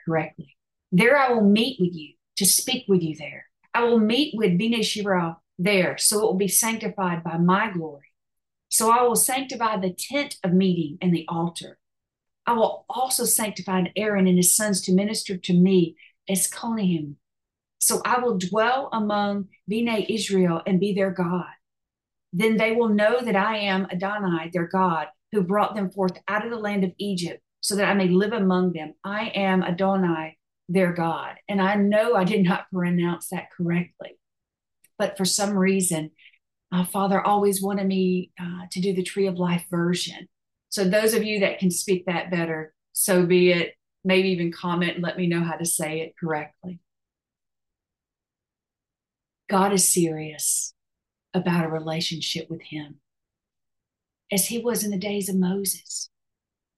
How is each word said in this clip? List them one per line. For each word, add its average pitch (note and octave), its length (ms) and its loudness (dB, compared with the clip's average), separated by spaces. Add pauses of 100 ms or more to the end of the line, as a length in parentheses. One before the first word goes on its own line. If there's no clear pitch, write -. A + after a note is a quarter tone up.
correctly. D#3+ 500 -4 (340)
"There A#3 280 6
I C4 160 4
will A3 100 4
meet G#3+ 380 4
with F3+ 120 0
you D3+ 220 -14 (220)
to G3 80 0
speak - 420 0
with F#3 160 4
you D#3 140 -4
there. C#3+ 320 -14 (260)
I A#3 80 4
will A#3 160 6
meet A#3 360 2
with G#3+ 240 2
Bnei A3+ 220 0
Israel F#3+ 640 -2 (140)
there, F3+ 400 2
so - 220 2
it G#3+ 60 4
will F#3 100 2
be G3 120 0
sanctified F#3+ 760 -2
by E3 160 -4
my F#3+ 320 4
glory. D#3 400 -10 (580)
So A3 220 2
I A#3+ 100 6
will A#3+ 140 4
sanctify A#3 640 -2
the F#3 160 -2
tent C#4+ 500 -6
of F3 100 2
meeting F3 480 2
and F#3 100 2
the D#3+ 160 0
altar. - 520 -6 (680)
I A#3 80 0
will - 340 0
also B3+ 380 -2
sanctify F#3 600 -2 (100)
Aaron G3+ 320 2
and F3+ 100 6
his F3+ 180 4
sons G#3 260 0
to F#3 120 0
minister G3+ 440 0
to F#3 160 -2
me F3+ 420 4 (340)
as F#3+ 180 0
Kohanim. F3+ 680 -4 (640)
So - 260 -2
I A#3+ 140 0
will A#3+ 180 0
dwell A3 560 0
among G#3 560 -2 (180)
Bnei A3 400 -2
Israel F#3+ 600 0
and F#3+ 120 2
be G3+ 140 0
their F#3+ 180 0
God. F3+ 400 -4 (800)
Then A3 260 2
they A3+ 160 2
will A#3 160 2
know G#3+ 320 4
that A3+ 140 -2
I G#3+ 220 0
am G3 340 -2
Adonai, F3+ 640 -4
their E3+ 140 -2
God, F3 400 0 (240)
who G#3 100 0
brought G3+ 320 0
them G3 160 -4
forth F#3+ 380 -2
out G#3+ 180 -4
of A#3 60 -6
the A#3 80 -6
land G#3 240 -2
of F3+ 160 -2
Egypt, F3+ 440 -6 (160)
so - 160 -4
that F#3+ 140 2
I G3+ 60 2
may F#3+ 120 4
live G3 260 4
among F#3 400 2
them. D#3 200 -10 (100)
I G#3 260 -6
am F#3+ 340 0
Adonai, F3 760 0 (320)
their F3 240 2
God." D#3+ 420 -4 (140)
And G3 120 -2
I G3 140 2
know G#3+ 400 2
I F#3+ 80 4
did G3 220 2
not - 260 -2
pronounce F3 560 -2
that - 240 -10
correctly, E3+ 640 -4 (800)
but G3 200 -4
for F#3+ 80 0
some G3+ 320 0
reason, F#3 540 0 (600)
uh, F3+ 140 0
Father G3 360 0
always G3+ 400 2
wanted G3 240 -2
me, F#3 540 0
uh, F3+ 320 -10
to F#3+ 80 -6
do F#3+ 140 0
the F3+ 100 -2
Tree G3 240 -2
of F3+ 100 -4
Life F3 320 0
version. F3 600 -4 (400)
So G3 180 0
those G#3+ 260 2
of G#3+ 100 0
you G#3+ 180 -2
that - 180 0
can F#3 100 2
speak F3+ 360 -2
that E3+ 260 -4
better, D#3+ 420 -4 (200)
so F3+ 320 2
be F3+ 260 6
it. E3+ 260 -2 (280)
Maybe F#3+ 240 4
even E3+ 220 0
comment F3 440 -2
and F3 80 -4
let E3+ 140 -6
me F3+ 100 0
know E3+ 160 0
how E3 120 -4
to E3 100 -6
say D#3+ 360 -4
it - 160 -12
correctly. D#3+ 600 -8 (2750)
God G3 240 4
is G3 220 2
serious D#3 800 -2 (600)
about F3 320 0
a D#3+ 40 -6
relationship D#3+ 800 -6
with E3 140 -10
him, D3 360 -14 (1300)
as G3 180 0
he A#3 100 -4
was A3+ 260 -2
in G#3 80 -4
the G3+ 60 -4
days G3+ 320 -4
of F#3+ 80 -4
Moses. F#3+ 720 -4 (680)